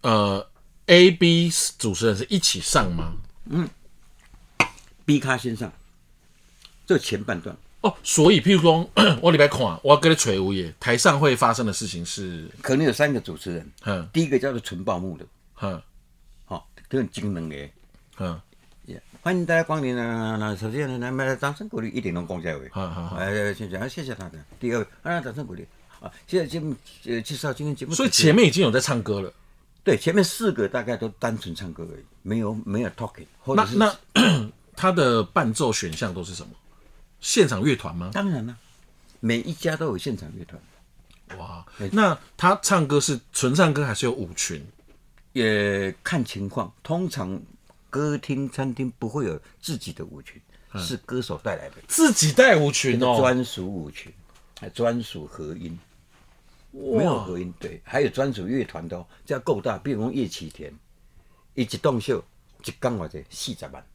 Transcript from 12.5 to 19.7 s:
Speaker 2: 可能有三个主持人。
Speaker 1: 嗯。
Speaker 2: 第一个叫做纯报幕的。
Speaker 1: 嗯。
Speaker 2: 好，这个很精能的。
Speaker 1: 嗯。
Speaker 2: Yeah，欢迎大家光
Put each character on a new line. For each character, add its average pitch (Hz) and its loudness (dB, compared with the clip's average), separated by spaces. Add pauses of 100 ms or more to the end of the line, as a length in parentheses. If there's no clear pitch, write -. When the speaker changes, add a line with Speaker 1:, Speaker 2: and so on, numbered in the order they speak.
Speaker 2:
可 131 0
能 156 2
有 127 4
三 147 0
个 120 -2
主 80 -10
持 87 -8
人。 82 -8 (140)
Speaker 1:
嗯。 90 -4
Speaker 2:
第 160 2
一 160 2
个 135 2
叫 131 0
做 120 -4
纯 92 -10
报 92 -2
幕 92 -8
的。 - -16 (360)
Speaker 1:
嗯。 92 -6 (640)
Speaker 2:
好， - -12 (200)
这 131 -2
个 131 0
很 92 -6
精 101 -6
能 82 -6
的。 73 -10 (640)
Speaker 1:
嗯。 87 -6 (460)
Speaker 2:
Yeah， - -16 (220)
欢 180 0
迎 175 0
大 165 2
家 165 4
光 156 -2